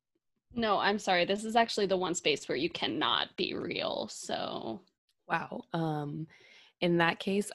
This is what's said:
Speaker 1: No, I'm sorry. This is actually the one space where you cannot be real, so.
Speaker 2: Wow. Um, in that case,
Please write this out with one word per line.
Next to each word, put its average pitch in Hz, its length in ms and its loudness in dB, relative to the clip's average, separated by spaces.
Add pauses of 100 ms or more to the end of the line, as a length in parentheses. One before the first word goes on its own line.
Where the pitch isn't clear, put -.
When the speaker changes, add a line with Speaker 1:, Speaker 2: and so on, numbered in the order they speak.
(540)
Speaker 1:
No, 220 240 2
I'm 202 220 2
sorry. 180 260 2
This 202 180 0
is 220 120 -4
actually 226 320 4
the 185 100 2
one 180 160 0
space 151 340 2
where 143 100 0
you 156 120 0
cannot 120 680 0
be - 200 -4
real, - 560 -2
so. - 680 -6 (460)
Speaker 2:
Wow. 165 360 -6 (100)
Um, 156 540 -4 (540)
in 175 160 4
that 170 220 4
case, 202 360 -2